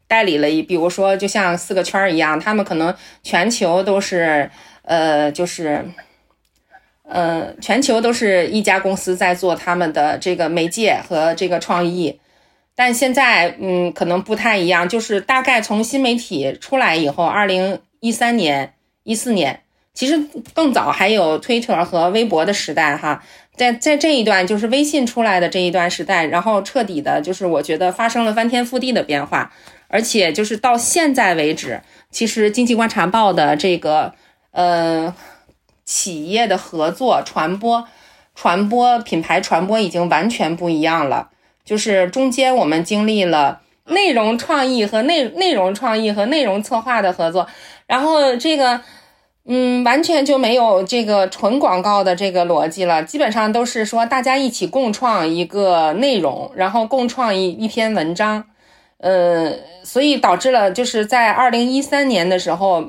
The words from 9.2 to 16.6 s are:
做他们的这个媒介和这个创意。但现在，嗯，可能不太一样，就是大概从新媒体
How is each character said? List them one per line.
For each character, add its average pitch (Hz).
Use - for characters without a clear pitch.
做 175
他 180
们 175
的 147
这 180
个 165
媒 170
介 208
和 165
这 185
个 180
创 180
意。 175
但 247
现 262
在， 233
嗯， 180
可 -
能 175
不 214
太 214
一 175
样， 175
就 226
是 214
大 262
概 247
从 214
新 269
媒 240
体 143